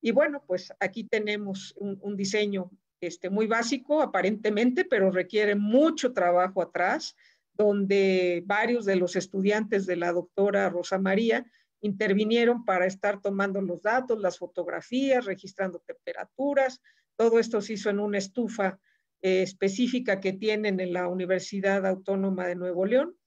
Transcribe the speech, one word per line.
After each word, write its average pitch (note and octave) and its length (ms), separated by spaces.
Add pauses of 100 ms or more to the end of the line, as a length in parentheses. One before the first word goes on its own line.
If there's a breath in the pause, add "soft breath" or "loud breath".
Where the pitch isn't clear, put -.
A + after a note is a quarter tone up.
Y A3 100
bueno, C#4+ 360
pues F3+ 320
aquí G3 240
tenemos G#3 720
un, G3 240
un G3+ 160
diseño, G3+ 540 (280)
este, F3 300
muy G#3 160
básico A#3 560
aparentemente, G#3+ 840
pero G3 260
requiere G#3 440
mucho B3+ 580
trabajo F3+ 500
atrás, F#3 520 (380 soft breath)
donde F#3+ 920
varios A3 400
de G3 100
los F3+ 200
estudiantes G3 680
de F3+ 100
la F3 180
doctora G3 560
Rosa F3 280
María A3 480 (360 soft breath)
intervinieron G#3+ 800
para F#3 220
estar G3 360
tomando G3 400
los F3 200
datos, A#3+ 380
las F#3 180
fotografías, A#3 880
registrando F#3+ 540
temperaturas. C4 1000 (360 soft breath)
Todo A3+ 220
esto A3+ 220
se A3 120
hizo G3+ 160
en G3+ 100
una G#3 200
estufa, G3 600 (420)
eh, F#3+ 200
específica G3 800
que F#3+ 140
tienen G#3+ 460
en F3+ 140
la F3+ 140
Universidad F#3+ 800
Autónoma F#3+ 600
de F3+ 80
Nuevo F3+ 300
León. C4+ 300 (120)